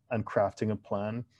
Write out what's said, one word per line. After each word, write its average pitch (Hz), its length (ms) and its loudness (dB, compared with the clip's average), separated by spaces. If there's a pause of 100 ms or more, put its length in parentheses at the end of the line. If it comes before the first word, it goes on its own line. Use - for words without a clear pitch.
(120)
and 107 140 0
crafting 107 460 2
a 107 40 0
plan 107 500 -4 (140)